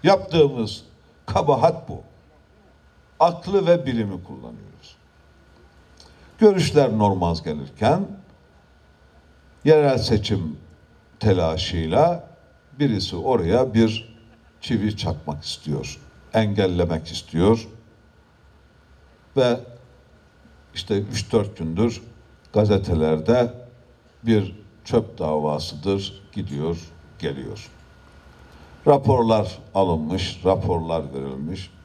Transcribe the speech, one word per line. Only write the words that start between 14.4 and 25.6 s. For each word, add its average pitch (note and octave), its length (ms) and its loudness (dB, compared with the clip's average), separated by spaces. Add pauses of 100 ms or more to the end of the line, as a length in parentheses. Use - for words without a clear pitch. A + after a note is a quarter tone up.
çivi G#2+ 360 -2
çakmak D2+ 460 -8
istiyor, - 560 -10 (340)
engellemek F#2 760 0
istiyor G#2 560 0 (1700)
ve B2 220 2 (1160)
işte - 240 -2
üç G#2 320 -6
dört G#2 260 0
gündür F2 460 -2 (500)
gazetelerde G2+ 1000 2 (680)
bir G#2 440 -2 (180)
çöp - 340 -2
davasıdır, D#2 1040 -4 (100)